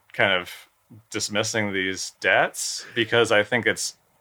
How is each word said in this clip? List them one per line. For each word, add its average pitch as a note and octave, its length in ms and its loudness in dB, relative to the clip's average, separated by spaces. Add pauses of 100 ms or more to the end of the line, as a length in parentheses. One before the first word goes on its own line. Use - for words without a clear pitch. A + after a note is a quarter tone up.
(120)
kind G#2 200 2
of - 360 -4 (420)
dismissing G#2 640 -2
these F#2+ 480 -4
debts, - 760 0
because A2+ 380 2
I G#2 100 6
think A2 240 -2
it's - 300 -2 (240)